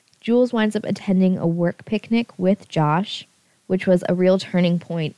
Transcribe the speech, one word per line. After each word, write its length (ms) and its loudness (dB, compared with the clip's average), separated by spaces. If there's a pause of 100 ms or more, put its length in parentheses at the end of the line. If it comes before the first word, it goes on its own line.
(200)
Jules 320 2
winds 240 0
up 80 -4
attending 540 0
a 80 -2
work 400 -2
picnic 520 -4
with 300 0
Josh, 580 -2 (400)
which 200 -2
was 220 4
a 60 0
real 240 2
turning 400 0
point 400 -6